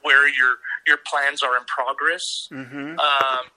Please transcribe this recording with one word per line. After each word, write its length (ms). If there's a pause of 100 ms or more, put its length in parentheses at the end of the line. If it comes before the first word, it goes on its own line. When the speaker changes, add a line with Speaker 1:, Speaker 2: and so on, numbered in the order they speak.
Speaker 1:
where 260
your, 300 (280)
your 120 (140)
plans 320
are 140
in 80
progress. 580 (280)
Speaker 2:
Mm-hmm. 480
Speaker 1:
Um, 460 (120)